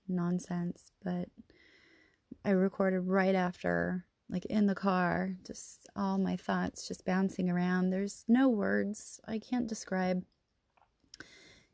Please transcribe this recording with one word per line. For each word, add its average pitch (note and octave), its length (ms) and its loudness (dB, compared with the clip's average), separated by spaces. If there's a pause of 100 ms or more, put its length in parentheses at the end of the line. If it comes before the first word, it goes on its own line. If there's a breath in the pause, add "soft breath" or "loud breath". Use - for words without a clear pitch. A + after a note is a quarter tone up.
nonsense, F3 840 -4 (120)
but F3+ 260 -4 (1120 soft breath)
I - 60 -2
recorded F#3+ 520 2
right F#3+ 340 2
after, F3+ 680 0 (240)
like, F#3 160 -4
in G#3 200 2
the G3 80 4
car, F#3 640 0 (100)
just - 500 -14
all G3 220 0
my F#3 200 0
thoughts F3+ 500 -4
just - 180 -8
bouncing F#3 420 0
around. F3+ 440 2
There's G3 360 -4
no C4 220 8
words. G3+ 760 0
I A3 100 -4
can't A#3+ 300 -4
describe, F#3 560 -2 (1500 loud breath)